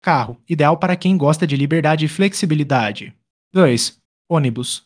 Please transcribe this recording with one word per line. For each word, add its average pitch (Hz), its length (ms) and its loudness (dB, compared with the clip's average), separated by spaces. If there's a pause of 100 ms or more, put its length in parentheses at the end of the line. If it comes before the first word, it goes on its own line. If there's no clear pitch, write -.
carro, 123 360 -2 (120)
ideal 156 260 2
para 180 220 0
quem 185 180 2
gosta 151 320 2
de 143 80 -2
liberdade 151 480 0
e 151 60 0
flexibilidade. 143 1040 -2 (400)
Dois, 143 440 2 (320)
ônibus, 127 560 -2